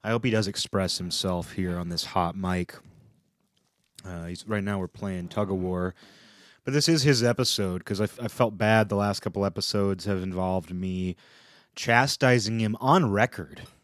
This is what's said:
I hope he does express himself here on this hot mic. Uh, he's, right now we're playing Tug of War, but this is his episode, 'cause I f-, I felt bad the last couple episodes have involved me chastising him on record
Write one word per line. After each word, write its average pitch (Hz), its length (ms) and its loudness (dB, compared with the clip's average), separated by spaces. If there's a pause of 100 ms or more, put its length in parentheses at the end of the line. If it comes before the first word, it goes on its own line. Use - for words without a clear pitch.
I 107 60 -4
hope 117 140 2
he 127 80 2
does 110 160 2
express 98 500 -2
himself 90 560 -4
here 90 240 -2
on 87 120 -6
this 85 160 -4
hot 87 320 0
mic. 92 380 -2 (1300)
Uh, 87 200 -10
he's, 87 220 -10
right 107 160 -2
now 101 160 -2
we're 90 80 -4
playing 92 400 -6
Tug 101 240 -2
of 98 60 0
War, 90 360 -2 (720)
but 131 100 -4
this 143 140 2
is 160 160 4
his 131 200 4
episode, 101 600 0
'cause 98 160 -4
I 107 60 2
f-, - 160 -8
I 117 60 -6
felt 107 300 0
bad 110 320 6
the 101 60 0
last 101 260 0
couple 98 240 -2
episodes 98 600 -2
have 98 180 -2
involved 92 500 -2
me 92 420 -4 (600)
chastising 120 840 2
him 110 200 0
on 139 320 4
record 101 520 -2 (200)